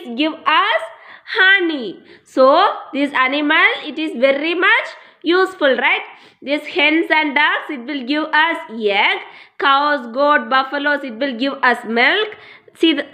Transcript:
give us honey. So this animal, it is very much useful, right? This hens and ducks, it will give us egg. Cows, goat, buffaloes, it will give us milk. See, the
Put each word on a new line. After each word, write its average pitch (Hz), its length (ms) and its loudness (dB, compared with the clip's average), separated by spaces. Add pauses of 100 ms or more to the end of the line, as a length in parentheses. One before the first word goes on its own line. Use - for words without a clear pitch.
(180)
give 311 160 -2
us 392 480 0 (520)
honey. 359 680 0 (200)
So 269 500 4 (200)
this 285 200 0
animal, 277 540 2 (180)
it 302 140 -10
is 320 160 -6
very 277 380 0
much 403 340 2 (360)
useful, 339 520 2
right? 339 280 0 (380)
This 294 260 -4
hens 311 420 0
and 311 260 0
ducks, 339 340 0
it 254 160 -10
will 277 200 -8
give 294 180 -2 (100)
us 320 240 2 (140)
egg. 220 460 0 (420)
Cows, 277 540 0
goat, 285 360 2
buffaloes, 285 540 -2
it 233 140 -10
will 254 200 -4
give 269 240 -2
us 240 240 2
milk. 285 520 0 (380)
See, 330 180 2
the 277 200 -4